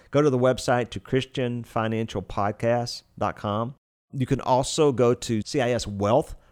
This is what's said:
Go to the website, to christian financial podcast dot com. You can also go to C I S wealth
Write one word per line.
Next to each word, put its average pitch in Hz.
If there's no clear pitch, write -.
Go 143
to 151
the 127
website, 123
to -
christian 123
financial 110
podcast 117
dot 104
com. 113
You 131
can 131
also 139
go 120
to 113
C -
I 123
S 117
wealth 104